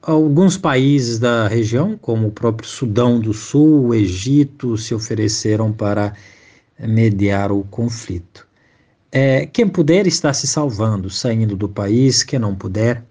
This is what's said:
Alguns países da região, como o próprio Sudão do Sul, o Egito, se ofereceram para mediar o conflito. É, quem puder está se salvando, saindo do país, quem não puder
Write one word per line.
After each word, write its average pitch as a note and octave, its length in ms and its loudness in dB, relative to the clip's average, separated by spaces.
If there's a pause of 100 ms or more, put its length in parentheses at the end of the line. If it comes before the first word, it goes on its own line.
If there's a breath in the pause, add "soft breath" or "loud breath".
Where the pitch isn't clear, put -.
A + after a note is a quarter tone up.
Alguns D#3 560 2
países C3 640 0
da A#2 300 2
região, A#2 520 0
como A2 280 -2
o G#2 40 -4
próprio A2 360 -4
Sudão A#2+ 500 0
do A2 160 -2
Sul, C#3+ 540 2
o A#2 60 2
Egito, A2+ 840 0
se - 160 -6
ofereceram G#2+ 760 -2
para G#2 420 -2 (640 loud breath)
mediar G2+ 760 0
o G2+ 120 -2
conflito. A2+ 840 -10 (680)
É, C3+ 340 2
quem A3+ 220 0
puder F3 380 2
está D#3 260 0
se C#3 140 -4
salvando, G#2+ 640 -2
saindo A2+ 460 -2
do G2 120 -4
país, A2 540 0
quem - 160 -4
não G#2 160 -2
puder G#2+ 560 -2